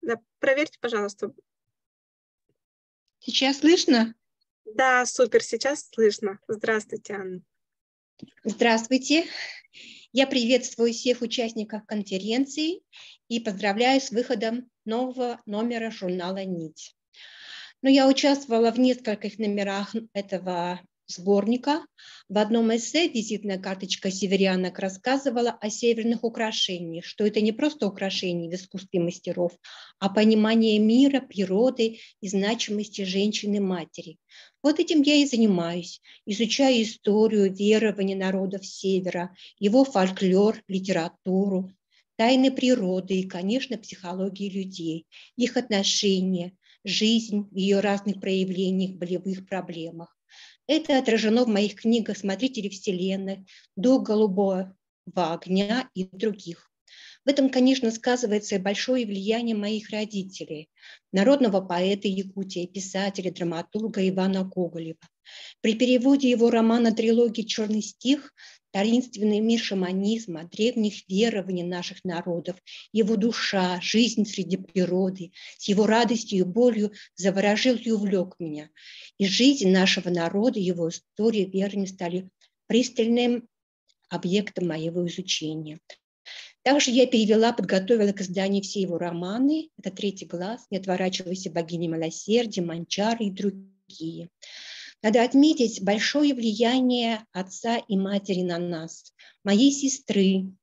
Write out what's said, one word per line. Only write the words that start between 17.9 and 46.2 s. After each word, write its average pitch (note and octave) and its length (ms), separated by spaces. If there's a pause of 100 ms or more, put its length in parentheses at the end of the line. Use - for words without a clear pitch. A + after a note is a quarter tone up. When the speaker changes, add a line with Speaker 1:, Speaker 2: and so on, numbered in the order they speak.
Speaker 2:
участвовала C4+ 680
в A#3 60
нескольких B3 600
номерах G3+ 580 (160)
этого F3+ 680 (260)
сборника. A3 760 (440)
В G3+ 100
одном A3+ 360
эссе D4 320
визитная G#3 520
карточка F#3+ 520
северянок F#3 680
рассказывала A#3+ 720
о A3 180
северных A#3 560
украшениях, F#3+ 800
что - 220
это G#3+ 160
не A3 100
просто C#4+ 340
украшения F#3 640
в E3 60
искусстве F#3 460
мастеров, F3 520 (460)
а G3 100
понимание G#3+ 720
мира, B3+ 420
природы A3+ 800 (240)
и G3+ 60
значимости G#3 760
женщины-матери. F#3+ 1160 (440)
Вот D4+ 180
этим E4 220
я C#4+ 140
и C#4+ 100
занимаюсь, F3+ 760 (240)
изучаю A3+ 580
историю, G#3+ 720
верования G3+ 600
народов F#3+ 480
Севера, F#3 720 (220)
его G#3+ 260
фольклор, F#3+ 840
литературу, F#3+ 1040 (440)
тайны C4 340
природы F#3+ 720
и, F#3+ 80
конечно, G#3 480
психологии F#3+ 720
людей, F3+ 580 (300)
их A#3+ 220
отношения, F#3+ 1000 (280)